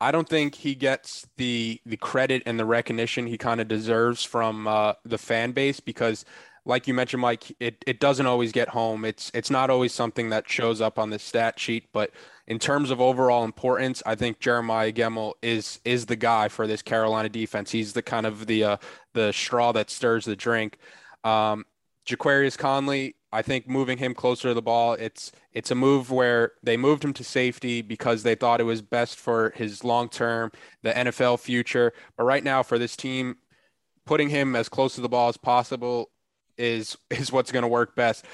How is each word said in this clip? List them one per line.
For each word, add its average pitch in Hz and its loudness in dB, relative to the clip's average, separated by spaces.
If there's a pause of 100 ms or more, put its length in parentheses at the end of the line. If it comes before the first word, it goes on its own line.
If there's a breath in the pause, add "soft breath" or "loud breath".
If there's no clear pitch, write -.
I 127 2
don't 160 2
think 147 0
he 139 -4
gets 131 -2 (100)
the, 117 -2
the 110 -8
credit 131 0
and 117 -2
the 110 0
recognition 117 0
he 117 -6
kinda 117 0
deserves 113 0
from, 110 -2
uh, 107 2 (100)
the 120 -6
fan 120 -2
base, 135 0
because 113 -2 (400 loud breath)
like 127 0
you 135 0
mentioned, 123 -2
Mike, 120 -2
it, 117 -6
it 123 -2
doesn't 135 4
always 120 2
get 117 2
home. 113 -2
It's, - -6
it's 117 -4
not 131 2
always 127 2
something 117 -2
that 110 -2
shows 117 0
up 110 -2
on 107 -2
the 107 -6
stat 113 -2
sheet, 113 -6
but 107 -2 (360 loud breath)
in 113 -6
terms 143 0
of 127 0
overall 127 4
importance, 127 -2
I 110 0
think 113 -4
Jeremiah 113 0
Gemmel 113 -2
is, 113 -2
is 120 0
the 117 -2
guy 113 2
for 110 -4
this 107 -4
Carolina 110 0
defense. 110 -6
He's 110 -4
the 117 -4
kind 110 -2
of 107 -6
the, 107 2
uh, 104 2 (360 loud breath)
the 107 2
straw 120 0
that 110 0
stirs 117 0
the 104 -4
drink. 113 -2 (460 loud breath)
Um, 107 2 (420)
Jaquarius 139 2
Conley, 139 -2 (180)
I 110 0
think 131 -2
moving 127 -2
him 127 -2
closer 123 0
to 120 2
the 117 -2
ball, 117 2
it's, - -10 (200 soft breath)
it's - -6
a 127 2
move 131 4
where 120 4 (100)
they 117 2
moved 139 4
him 143 0
to 123 -12
safety 123 -2
because 113 -2
they 117 4
thought 120 2
it 117 2
was 113 -2
best 120 -2
for 113 0
his 107 -6
long-term, 117 0 (300 loud breath)
the 117 0
N 123 0
F 120 -2
L 123 4
future. 120 0 (240 loud breath)
But 117 0
right 135 2
now 135 2
for 120 0
this 120 -4
team, 131 -6 (680)
putting 151 2
him 139 0
as 120 0
close 135 0
to 127 -10
the 120 -2
ball 120 4
as 117 -2
possible 123 0 (480)
is, 117 -2 (100)
is 123 -4
what's 131 2
gonna 120 2
work 120 0
best. 117 0